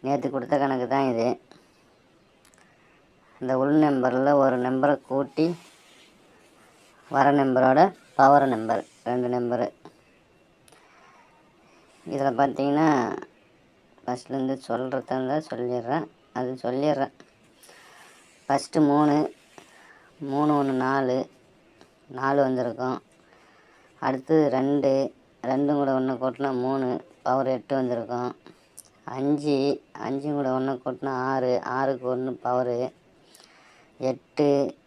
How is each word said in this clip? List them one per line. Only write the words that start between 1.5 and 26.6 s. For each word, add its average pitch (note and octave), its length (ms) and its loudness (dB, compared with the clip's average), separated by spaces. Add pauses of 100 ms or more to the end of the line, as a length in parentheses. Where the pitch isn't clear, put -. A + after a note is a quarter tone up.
இந்த B2+ 240 0
உள் C#3+ 200 2
நம்பரில் C3+ 600 2
ஒரு B2+ 140 2 (100)
நம்பரை C3 280 2 (140)
கூட்டி C#3 360 0 (1700)
வர C3+ 120 4 (140)
நம்பரோட C3 380 4 (380)
பவர் C#3 340 8
நம்பர், A2 280 -2 (260)
ரெண்டு B2 260 -2
நம்பரு. A#2+ 320 -2 (2500)
இதுல C#3 240 -2 (100)
பார்த்தீங்கன்னா, C#3+ 500 2 (1120)
ஃபஸ்ட்லேருந்து C3 520 -4 (120)
சொல்றதா C3 500 -4
இருந்தா C3 200 -2 (120)
சொல்லிடுறேன், B2 560 -4 (340)
அது B2+ 120 -4 (120)
சொல்லிடுறேன். C3+ 520 -2 (1300)
ஃபஸ்ட்டு C#3 420 0
மூணு, D3 260 4 (1160)
மூணு D3 260 2
ஒண்ணு C#3 160 0 (100)
நாலு, C3 320 0 (1000)
நாலு C3+ 280 2
வந்திருக்கும். B2 540 -4 (1000)
அடுத்து C3+ 340 0 (200)
ரெண்டு, C#3 360 2 (580)
ரெண்டு C#3+ 280 0
கூட C#3 200 0
ஒண்ணு C3 240 -2
கூட்டினா C3 300 -4 (140)